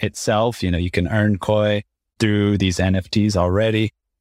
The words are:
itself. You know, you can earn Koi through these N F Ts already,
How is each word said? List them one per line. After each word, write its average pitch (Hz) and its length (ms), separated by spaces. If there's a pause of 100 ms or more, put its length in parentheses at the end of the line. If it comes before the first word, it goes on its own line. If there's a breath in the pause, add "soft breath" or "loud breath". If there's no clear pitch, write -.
itself. 110 600
You 92 80
know, 87 80
you 90 120
can 87 180
earn 107 300
Koi 104 460 (340)
through 104 400
these 92 220
N 95 160
F 95 140
Ts 104 260
already, 104 560 (280)